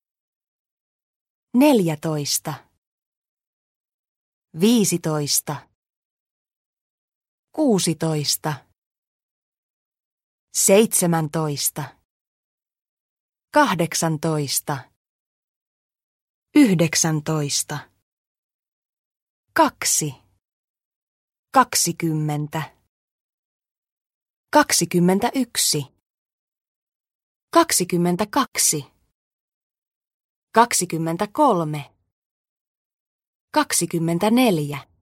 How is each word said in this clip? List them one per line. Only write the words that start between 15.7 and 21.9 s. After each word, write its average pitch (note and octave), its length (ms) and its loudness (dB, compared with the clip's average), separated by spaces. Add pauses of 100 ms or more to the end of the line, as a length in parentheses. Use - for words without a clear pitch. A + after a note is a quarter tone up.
Yhdeksäntoista. D#3 1300 0 (1600)
Kaksi. - 600 0 (1400)
Kaksikymmentä. D3+ 1200 -2 (1800)